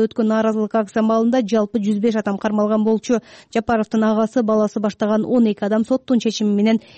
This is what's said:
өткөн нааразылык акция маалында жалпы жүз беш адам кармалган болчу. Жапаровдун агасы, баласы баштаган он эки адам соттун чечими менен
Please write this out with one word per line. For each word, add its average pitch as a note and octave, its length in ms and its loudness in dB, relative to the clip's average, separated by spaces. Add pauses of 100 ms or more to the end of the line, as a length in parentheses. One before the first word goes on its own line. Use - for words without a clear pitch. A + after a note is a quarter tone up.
өткөн A3 220 -2
нааразылык A3 480 0
акция A3 260 -2
маалында A3+ 400 2
жалпы G#3+ 380 0
жүз G#3 200 -2
беш A3 160 0
адам G3+ 220 -2
кармалган G#3+ 460 0
болчу. A3 380 0 (300)
Жапаровдун A3 520 -2
агасы, A3 400 0
баласы G#3+ 360 0
баштаган G#3+ 460 -2
он A#3 220 2
эки G#3 160 -4
адам G#3+ 200 0
соттун C4 360 0
чечими G#3 340 -2
менен G#3+ 260 2 (180)